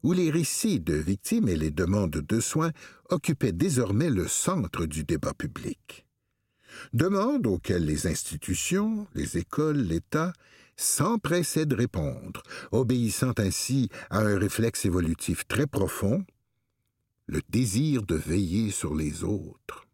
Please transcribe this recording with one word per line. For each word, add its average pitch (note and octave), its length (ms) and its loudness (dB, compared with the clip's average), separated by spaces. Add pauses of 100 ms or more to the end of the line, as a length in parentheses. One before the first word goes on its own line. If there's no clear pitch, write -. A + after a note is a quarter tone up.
où D#3 80 4
les F3+ 180 4
récits D#3 520 0
de D#2+ 140 0
victimes G2+ 520 0
et F2+ 80 2
les D#2 160 0
demandes F2+ 400 2
de D2+ 300 0
soins D#3+ 320 0 (360)
occupaient C#3+ 440 0
désormais B2+ 560 2
le F#2 180 2
centre G#2+ 580 0
du D#2 200 -4
débat - 280 -2
public. - 720 -10 (840)
Demandes G3 560 2
auxquelles F2+ 380 0
les D2+ 200 0
institutions, F#3+ 1080 -2
les - 240 -4
écoles, D3 400 0
l'État C#3 560 0 (420)
s'empressaient F3 920 0
de C#3 100 2
répondre, - 680 -2 (300)
obéissant A#2+ 640 2
ainsi A#2 500 2 (220)
à G2+ 100 2
un G#2 180 4
réflexe A2+ 460 0
évolutif E2+ 640 0
très D3 200 2
profond, A2 580 0 (1000)
le - 200 -4
désir B2 560 2
de F2+ 120 0
veiller F#2 560 0
sur - 240 -4
les D#2 280 -4
autres. - 720 -8